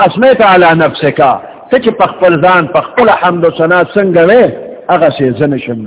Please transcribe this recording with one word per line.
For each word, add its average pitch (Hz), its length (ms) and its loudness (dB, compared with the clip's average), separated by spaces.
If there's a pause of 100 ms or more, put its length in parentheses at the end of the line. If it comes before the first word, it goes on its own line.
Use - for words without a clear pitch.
اثنيت 247 360 2
على 185 320 4
نفسك. 151 460 -2 (520)
ته 254 80 2
چې 226 200 -2
په 190 80 2
خپل 170 340 0
ځان، 180 260 2
په 151 140 -2
خپله 233 300 0
حمد 175 340 -2
و 165 120 2
ثنا 170 260 0
څنګه 185 460 0
وې، 220 220 4 (380)
هغسې 147 500 0
زه 147 80 0
نشم 123 400 -6